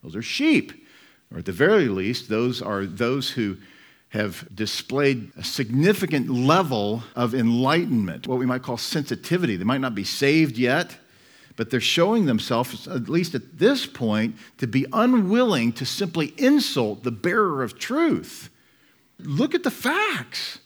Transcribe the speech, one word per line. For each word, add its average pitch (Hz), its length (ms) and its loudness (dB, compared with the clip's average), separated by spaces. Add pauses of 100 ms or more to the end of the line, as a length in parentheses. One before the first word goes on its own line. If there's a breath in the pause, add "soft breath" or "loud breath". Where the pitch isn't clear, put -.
Those 80 140 -14
are 117 80 -6
sheep. - 480 2 (580 soft breath)
Or - 80 -12
at 82 80 -8
the 95 60 -6
very 156 360 4
least, 98 400 -2
those 120 320 0
are 98 280 -4
those 120 440 -2
who 101 260 -2 (520 loud breath)
have 107 460 -4
displayed 123 840 0
a - 60 -12
significant 143 840 2
level 123 760 2 (120)
of 120 200 0
enlightenment, 123 920 2
what 127 120 -2
we 127 80 -2
might 127 160 -2
call 120 140 -6
sensitivity. 151 760 -2
They 87 80 -6
might 131 180 0
not 127 120 -4
be 101 100 -6
saved 143 540 2
yet, 127 400 0 (580 soft breath)
but 113 140 -6
they're 127 100 0
showing 196 460 2
themselves, 120 600 -2
at 131 220 -6
least 165 260 0
at - 240 -10
this 254 260 4
point, - 500 -2 (220 loud breath)
to 127 100 -2
be 131 260 0
unwilling 214 800 4
to 135 120 -6
simply 165 520 -4
insult 226 680 2
the 123 80 -2
bearer 170 520 0
of 107 140 -8
truth. - 720 -2 (680 soft breath)
Look 147 340 -2
at 359 100 -2
the 294 80 0
facts. 320 960 -4